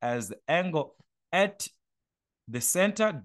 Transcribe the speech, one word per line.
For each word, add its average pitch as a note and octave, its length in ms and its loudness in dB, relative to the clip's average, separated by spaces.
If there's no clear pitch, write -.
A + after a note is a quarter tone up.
as A#2+ 280 -2
the G#2+ 80 -10
angle D#3+ 480 0
at G3 340 0
the A#2 140 -6
center G3+ 640 2